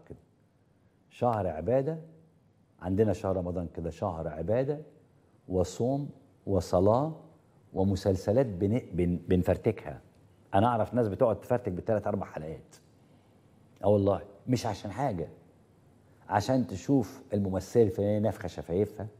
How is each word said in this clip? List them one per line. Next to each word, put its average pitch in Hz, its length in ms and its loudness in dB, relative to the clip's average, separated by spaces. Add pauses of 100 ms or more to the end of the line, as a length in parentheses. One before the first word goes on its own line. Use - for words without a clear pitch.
كده. - 80 -16 (920)
شهر 110 380 0
عبادة، 127 520 -2 (800)
عندنا 98 340 2
شهر 95 240 -2
رمضان 87 300 -4
كده 82 220 -8
شهر 80 380 -6
عبادة 120 540 -2 (680)
وصوم 120 600 -2 (360)
وصلاة 104 760 2 (540)
ومسلسلات 98 720 2
بن-، 101 360 0 (120)
بن-، 87 340 0
بنفرتكها. - 720 0 (520)
أنا 101 140 6
أعرف 113 260 0
ناس 120 140 2
بتقعد 101 320 2
تفرتك 117 320 -2
بالتلات 98 360 -2
أربع 101 180 -2
حلقات. - 500 -12 (1080)
آه 95 40 4
والله، 98 340 4 (260)
مش 120 180 0
عشان 104 260 -6
حاجة، 101 380 -4 (1000)
عشان 110 380 2
تشوف 113 540 0 (120)
الممثلة 98 500 2
الفلانية 101 360 2
نافخة 101 280 -2
شفايفها، 98 600 -4 (120)